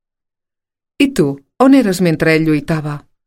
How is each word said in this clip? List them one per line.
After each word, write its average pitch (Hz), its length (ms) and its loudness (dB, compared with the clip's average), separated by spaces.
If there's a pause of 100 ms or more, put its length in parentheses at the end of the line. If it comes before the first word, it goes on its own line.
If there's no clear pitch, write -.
(1000)
«I 277 160 0
tu, 139 260 -2 (180)
on 269 160 4
eres 196 260 2
mentre 160 340 0
ell 160 120 0
lluitava?» 151 580 -4 (220)